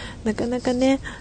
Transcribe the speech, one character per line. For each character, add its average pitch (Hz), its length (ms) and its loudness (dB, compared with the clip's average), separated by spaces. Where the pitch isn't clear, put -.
な 214 100 0
か 226 140 -2
な 247 120 -2
か 254 140 0
ね、 262 260 4